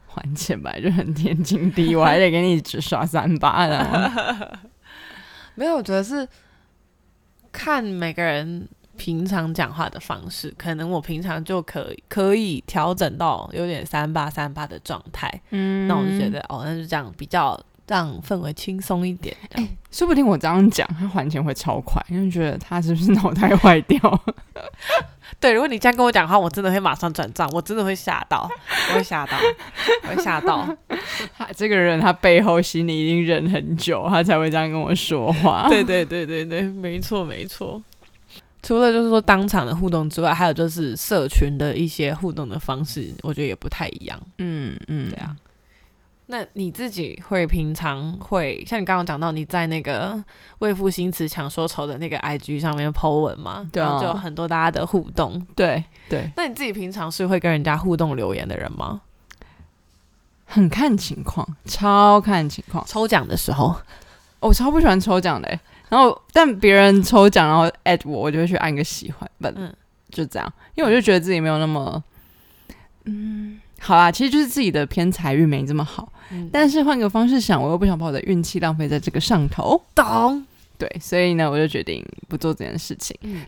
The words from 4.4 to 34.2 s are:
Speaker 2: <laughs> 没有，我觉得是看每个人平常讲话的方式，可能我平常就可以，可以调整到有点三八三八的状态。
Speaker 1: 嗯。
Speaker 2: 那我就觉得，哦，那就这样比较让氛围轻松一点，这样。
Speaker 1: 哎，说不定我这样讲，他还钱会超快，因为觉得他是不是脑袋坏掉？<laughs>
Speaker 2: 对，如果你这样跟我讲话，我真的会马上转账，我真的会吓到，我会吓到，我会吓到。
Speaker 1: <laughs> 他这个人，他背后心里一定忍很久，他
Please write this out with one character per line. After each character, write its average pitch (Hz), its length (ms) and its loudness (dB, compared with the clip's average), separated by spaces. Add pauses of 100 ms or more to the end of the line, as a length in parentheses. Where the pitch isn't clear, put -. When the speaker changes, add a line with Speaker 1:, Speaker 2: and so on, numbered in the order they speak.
Speaker 2:
<laughs> - 800 -20
没 247 120 -6
有， 330 100 0
我 247 80 -2
觉 190 100 -4
得 196 100 2
是 262 240 -6 (1200)
看 285 320 -4
每 175 280 -6
个 170 120 -4
人 160 440 -4 (300)
平 165 280 -4
常 170 280 -2
讲 160 200 -4
话 160 140 -6
的 - 120 -14
方 170 300 -12
式， - 280 -12
可 170 160 -6
能 160 160 -6
我 175 100 -2
平 156 220 -8
常 165 220 -6
就 180 180 -4
可 - 320 -10
以， - 160 -20
可 196 260 2
以 190 320 -2
调 165 260 0
整 170 240 -2
到 156 360 -2
有 175 120 -4
点 170 200 -8
三 151 260 -4
八 151 180 -2
三 147 220 -6
八 151 160 -10
的 80 120 -16
状 - 220 -10 (120)
态。 - 180 -8 (200)
Speaker 1:
嗯。 190 360 -2
Speaker 2:
那 196 80 2
我 196 80 0
就 196 160 -2
觉 202 100 -2
得， 208 100 -6 (100)
哦， 127 160 -8
那 160 100 -6
就 165 80 -8
这 165 120 -6
样 120 200 -6
比 147 120 -14
较 151 360 -2 (240)
让 165 360 -2
氛 202 160 -4
围 156 140 -6
轻 190 280 -8
松 180 260 -2
一 180 60 -4
点， - 220 -12 (160)
这 240 100 -4
样。 208 80 -4
Speaker 1:
哎， - 80 -10 (140)
说 - 160 0
不 330 80 4
定 277 100 6
我 202 100 6
这 151 120 0
样 185 240 6
讲， - 240 0
他 180 120 -4
还 170 220 -2
钱 151 140 -2
会 147 100 0
超 - 260 -4
快， - 300 0
因 175 100 -2
为 190 120 2
觉 165 180 0
得 147 80 -4
他 175 240 -4
是 165 140 0
不 165 40 0
是 190 120 4
脑 202 220 4
袋 196 220 4
坏 175 260 6
掉？ - 200 2
<laughs> - 1400 -4
Speaker 2:
对， 262 140 4
如 226 60 4
果 294 80 2
你 233 120 -4
这 247 100 4
样 240 60 4
跟 247 100 4
我 240 60 4
讲 175 160 4
话， 185 100 6
我 180 100 2
真 202 160 -4
的 190 80 0
会 196 80 0
马 180 140 0
上 170 180 -4
转 135 220 -6
账， 156 180 -2
我 170 80 -4
真 - 160 -6
的 214 80 0
会 190 120 -2
吓 - 340 -4
到， - 180 -2 (420)
我 508 40 0
会 453 100 2
吓 302 220 -6
到， - 100 -6 (680)
我 - 60 -8
会 - 140 -2
吓 330 160 -2
到。 320 280 -2 (340)
Speaker 1:
<laughs> - 340 -10
他 - 200 -10
这 214 120 -2
个 208 80 2
人， 175 240 4
他 185 140 4
背 175 280 6
后 175 200 4
心 170 260 -2
里 156 180 -2
一 - 20 0
定 170 180 2
忍 160 240 0
很 156 260 -2
久， 160 320 -2
他 180 140 4